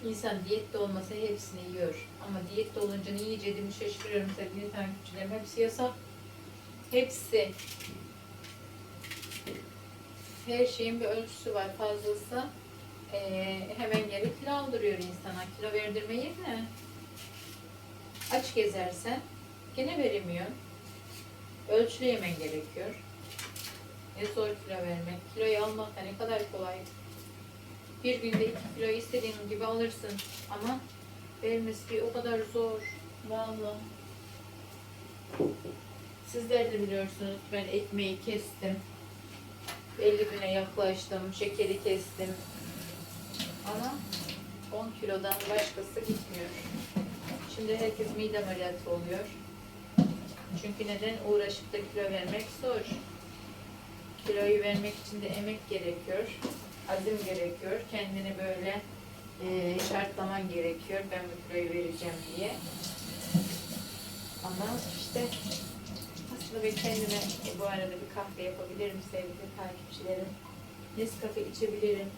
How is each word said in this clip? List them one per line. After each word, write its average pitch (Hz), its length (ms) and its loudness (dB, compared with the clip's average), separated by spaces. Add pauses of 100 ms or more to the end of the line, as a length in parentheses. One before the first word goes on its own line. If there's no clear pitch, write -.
İnsan 208 400 0
diyette 214 300 2
olmasa 190 360 2
hepsini 208 460 -2 (120)
yiyor. 165 360 0 (180)
Ama 196 120 0 (160)
diyette 220 260 2
olunca 202 320 2
ne 202 100 0
yiyeceğimi 202 500 0
şaşırıyorum 202 640 0
sevgili 202 360 -4
takipçilerim. 190 580 -4
Hepsi 214 300 -2
yasak. 233 320 6 (1000)
Hepsi. 220 640 6 (3000)
Her 240 200 8
şeyin 233 340 2
bir 233 40 2
ölçüsü 226 500 0
var. 196 120 4 (120)
Fazlası, 208 680 2 (680)
eee, 190 560 0 (100)
hemen 220 320 4
gelip 202 300 0
kilo 277 120 0
aldırıyor 226 460 4
insana. 180 460 -4 (140)
Kilo 208 140 -2
verdirme 214 420 0
yerine 269 500 0 (1700)
aç 254 240 4
gezersen 202 640 4 (560)
gene 302 220 2
veremiyor. 190 480 4 (1200)
Ölçülü 233 360 8
yemen 190 340 4
gerekiyor. 156 560 -2 (1200)
Ne 208 80 0
zor 214 220 2
kilo 190 280 -2
vermek. 175 580 -2
Kiloyu 214 300 6
almak 214 320 -2
da 190 40 -6
ne 196 180 -4
kadar 226 240 2 (100)
kolay. 190 260 -2 (1300)
Bir 240 180 4
günde 220 240 6
iki - 300 -2
kilo 226 140 2
istediğin 226 440 0 (160)
gibi 214 140 0
alırsın. 226 460 0 (400)
Ama 226 300 0 (640)
vermesi 226 480 2
bir 220 120 4
o 233 100 2
kadar 233 280 2 (120)
zor. 226 280 4 (480)
Vallahi. 220 480 0 (2500)
Sizler 233 400 4
de 208 100 4
biliyorsunuz, 196 540 0 (160)
ben 202 120 2
ekmeği 202 560 2
kestim. 196 560 0 (1300)
Elli 208 280 10
güne 196 220 0
yaklaştım. 190 720 2 (160)
Şekeri 202 460 4
kestim. 190 500 2 (1300)
Ama 226 280 0 (840)
on 226 100 -2 (100)
kilodan 196 340 2 (160)
başkası 208 500 2
gitmiyor. 190 500 -2 (1040)
Şimdi 220 200 2
herkes 214 300 2 (100)
mide 208 280 2
ameliyatı 180 460 0
oluyor. 175 360 0 (1400)
Çünkü 208 300 -2
neden? 220 220 0 (140)
Uğraşıp 202 440 4
da 208 60 -2
kilo 202 340 0
vermek 190 320 0 (180)
zor. 247 180 4 (1500)
Kiloyu 208 360 8
vermek 208 320 4 (120)
için 208 160 -4
de 202 40 -2
emek 208 440 0
gerekiyor. 185 540 0 (640)
Azim 196 360 2
gerekiyor. 185 560 0 (100)
Kendini 196 480 -2
böyle, 190 420 0 (600)
eee, 185 340 4 (120)
şartlaman 190 600 2
gerekiyor. 170 520 0 (100)
"Ben 180 120 0
bu 180 260 -8
kiloyu 175 220 2
vereceğim." 170 440 0 (220)
diye. 202 180 0 (1900)
Ama 185 220 0 (340)
işte 240 240 0 (1120)
aslında 220 280 -2
ben 214 100 6
kendime, 214 400 4
e, 196 460 0
bu 202 60 0
arada 190 240 2
bir - 240 -6
kahve 196 280 -4
yapabilirim 185 580 -2 (100)
sevgili 185 460 -4
takipçilerim. 185 720 -4 (720)
Nescafe 220 500 -2
içebilirim. 208 680 2